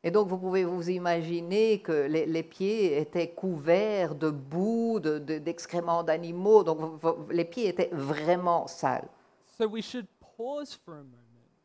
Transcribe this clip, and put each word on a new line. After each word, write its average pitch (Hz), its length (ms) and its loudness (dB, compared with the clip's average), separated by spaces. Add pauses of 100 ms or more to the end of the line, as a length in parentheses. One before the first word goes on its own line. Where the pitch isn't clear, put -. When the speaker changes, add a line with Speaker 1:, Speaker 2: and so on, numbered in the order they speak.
Speaker 1:
Et 170 80 -2
donc, 202 180 4
vous 185 100 -4
pouvez 185 260 0
vous 175 240 -4
imaginer 175 920 0
que 147 240 2
les, 160 180 0
les 160 180 -2
pieds 190 560 0
étaient 165 300 -2
couverts 175 880 0
de 156 160 0
boue, 196 680 -2
de, 151 180 0
de, 151 200 -6
d'excréments 170 640 -4
d'animaux. 170 640 4
Donc, 160 140 0
vo-, 160 180 -8
vo-, 160 340 -2
les 170 140 2
pieds 214 240 -2
étaient 175 240 0
vraiment 160 760 0
sales. - 420 -4 (500)
Speaker 2:
So 226 80 0
we 214 180 4
should 240 220 -10 (320)
pause 285 460 -8
for 170 100 -16
a 147 80 -16
moment 117 480 -20 (140)